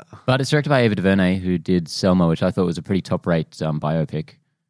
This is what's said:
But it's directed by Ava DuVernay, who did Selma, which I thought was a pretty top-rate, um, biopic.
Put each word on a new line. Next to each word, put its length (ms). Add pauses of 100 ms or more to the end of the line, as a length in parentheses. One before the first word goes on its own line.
(260)
But 140
it's 100
directed 200
by 100
Ava 160
DuVernay, 420
who 180
did 320
Selma, 380
which 160
I 80
thought 160
was 120
a 40
pretty 180
top-rate, 640
um, 160
biopic. 520 (400)